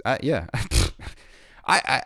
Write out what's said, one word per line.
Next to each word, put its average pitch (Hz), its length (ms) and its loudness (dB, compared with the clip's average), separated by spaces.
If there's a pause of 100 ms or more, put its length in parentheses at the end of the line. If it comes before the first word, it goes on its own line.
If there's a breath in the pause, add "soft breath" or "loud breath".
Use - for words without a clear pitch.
uh, 131 160 0
yeah. 120 280 0
<laughs> - 1160 -4
I, - 200 4
I, - 200 0